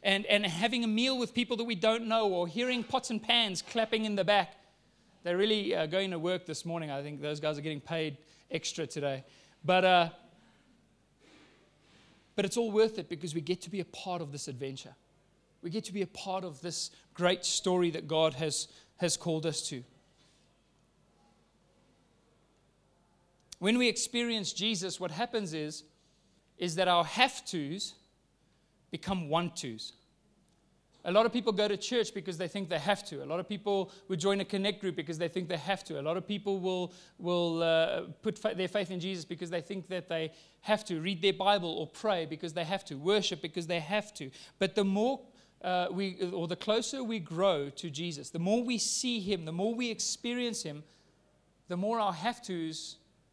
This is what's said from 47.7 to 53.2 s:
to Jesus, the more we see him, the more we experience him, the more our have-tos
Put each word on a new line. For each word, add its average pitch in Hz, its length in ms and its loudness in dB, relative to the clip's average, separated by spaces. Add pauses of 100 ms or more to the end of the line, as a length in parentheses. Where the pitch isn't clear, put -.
to 165 200 -10
Jesus, 147 400 -6
the 170 80 -6
more 202 240 2
we 240 160 -2
see 240 420 -2
him, 185 240 -2
the 160 80 -6
more 202 220 0
we 240 160 -2
experience 240 720 -4
him, 151 220 -10 (840)
the 175 80 -4
more 220 240 0
our 196 140 2
have-tos 165 800 -6 (360)